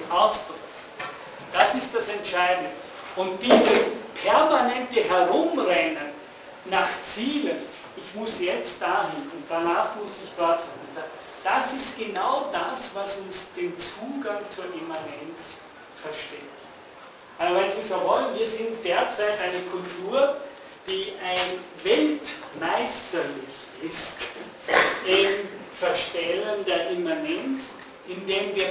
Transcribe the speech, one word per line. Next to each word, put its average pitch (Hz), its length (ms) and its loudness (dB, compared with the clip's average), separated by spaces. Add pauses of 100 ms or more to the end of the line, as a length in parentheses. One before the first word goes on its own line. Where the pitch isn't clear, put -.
(100)
Ausdruck - 460 4 (420)
bringt. - 120 -8 (420)
Das 185 220 6
ist - 200 -2
das 214 140 0
Entscheidende. 180 600 2 (460)
Und 185 260 0
dieses - 500 8 (300)
permanente 247 840 6
Herumrennen 175 1080 4 (540)
nach 185 220 2 (140)
Zielen, 220 540 0 (400)
ich - 180 -12
muss 214 260 -4
jetzt - 400 -2
dahin 180 520 0
und 165 160 -10
danach 170 480 2
muss 202 140 -6 (140)
ich - 120 -12
dort 170 240 4
sein, 156 440 -10 (400)
das 247 280 2
ist - 260 -6
genau 220 540 0
das, - 420 -4
was 196 220 -4
uns 190 300 -8 (100)
den 175 200 -2
Zugang 226 640 -6 (100)
zur 180 180 -8
Immanenz 160 920 -8 (420)
versteckt. 147 420 -10 (960)
Also 175 180 4
wenn 196 160 4
Sie - 160 -4
so 185 140 0
wollen, - 360 2
wir 226 80 2
sind 226 380 -4
derzeit 208 560 2
eine 180 220 0
Kultur, 185 760 2 (500)
die 190 260 -2 (100)
ein 180 360 0 (240)
weltmeisterlich 165 1700 0 (280)
ist - 340 -6 (920)
im 196 420 4 (300)
Verstellen 185 880 0
der 170 240 2
Immanenz, 302 800 -2 (360)
indem 196 460 -2
wir 190 160 2